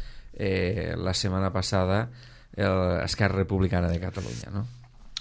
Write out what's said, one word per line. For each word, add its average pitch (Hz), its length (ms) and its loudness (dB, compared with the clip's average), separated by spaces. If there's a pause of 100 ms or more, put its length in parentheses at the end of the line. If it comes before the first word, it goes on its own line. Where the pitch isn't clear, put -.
(340)
eh, 92 640 0
la 90 160 0
setmana 95 400 0
passada, 95 500 2 (500)
el, 92 500 2
Esquerra 98 380 2
Republicana 90 480 2
de 85 120 0
Catalunya, - 520 -6
no? 101 100 -4 (580)